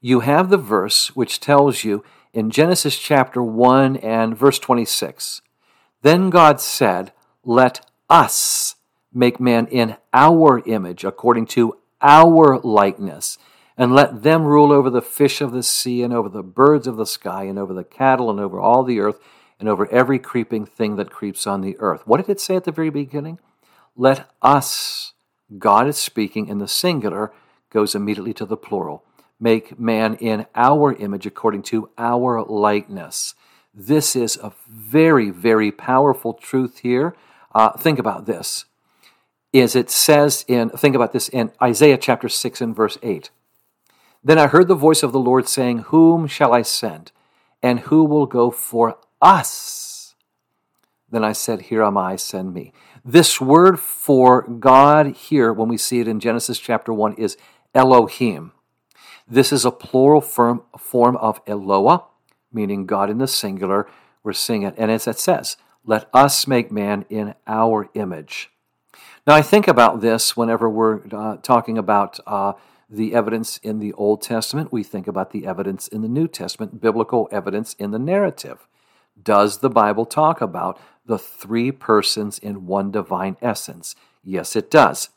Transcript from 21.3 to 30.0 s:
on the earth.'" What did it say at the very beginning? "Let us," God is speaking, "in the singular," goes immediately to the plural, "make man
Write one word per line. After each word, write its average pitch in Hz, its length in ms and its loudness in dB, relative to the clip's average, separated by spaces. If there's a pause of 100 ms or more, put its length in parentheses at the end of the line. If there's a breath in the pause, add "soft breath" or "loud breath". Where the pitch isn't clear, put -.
on 98 160 -4
the 95 160 -8
earth.'" 92 280 -6
What 117 120 2
did 190 100 -6
it 196 120 -6
say 185 160 -4
at 180 80 -6
the 165 80 -8
very 160 180 -4
beginning? 147 480 -10 (580)
"Let 135 320 0 (140)
us," - 720 -2 (440)
God 107 280 4
is 147 100 -4
speaking, 107 520 -6
"in 104 100 -8
the 101 100 -8
singular," 107 640 -4 (380 soft breath)
goes 104 240 -2
immediately 104 400 -6
to 113 100 -10
the 107 120 -8
plural, 80 480 -10 (360)
"make 113 380 -2
man 113 380 -2